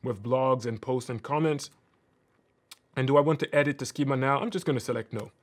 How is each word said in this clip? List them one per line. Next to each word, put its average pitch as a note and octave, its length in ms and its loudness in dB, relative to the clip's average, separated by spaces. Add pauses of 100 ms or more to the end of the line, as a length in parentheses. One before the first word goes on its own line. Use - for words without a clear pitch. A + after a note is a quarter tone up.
with A2 200 -4
blogs C3 420 2
and A2+ 160 -4
posts B2+ 300 -4
and A2+ 120 -6
comments. D3+ 460 0 (1300)
And C3 100 0
do C#3 120 6
I - 20 10
want D3 200 2
to - 140 -4
edit C#3+ 220 4
the C3 80 -6
schema C#3 320 -2
now? C3+ 220 2
I'm A3+ 100 -2
just F#3+ 160 -6
gonna C3+ 160 0
select A#2 320 -6
no. G#2+ 180 -8 (120)